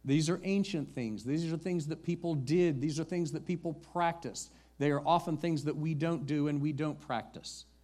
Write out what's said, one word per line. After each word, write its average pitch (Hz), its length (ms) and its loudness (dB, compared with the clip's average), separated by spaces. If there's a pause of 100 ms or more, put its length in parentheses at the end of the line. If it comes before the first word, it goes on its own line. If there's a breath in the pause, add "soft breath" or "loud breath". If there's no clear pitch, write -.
These 151 280 4
are 180 140 0
ancient 190 500 0
things. 110 300 -4
These 160 280 0
are 165 60 -4
things 165 300 -2
that 156 140 -6
people 170 320 -2
did. 147 460 4
These 147 180 0
are 160 60 -2
things 165 280 -2
that 156 120 -6
people 170 300 -2
practiced. 170 760 -2 (280 loud breath)
They 143 140 4
are 143 140 0
often 165 300 4
things 156 280 0
that 147 120 0
we 156 160 -2
don't 156 320 0
do 147 240 2
and 143 140 0
we 151 100 0
don't 147 260 -2
practice. - 680 -8 (180)